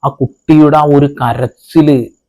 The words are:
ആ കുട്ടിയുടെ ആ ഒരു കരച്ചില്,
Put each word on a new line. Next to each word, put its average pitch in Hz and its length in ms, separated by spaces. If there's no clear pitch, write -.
ആ 139 40
കുട്ടിയുടെ 151 680
ആ 151 60
ഒരു 143 240
കരച്ചില്, 127 1000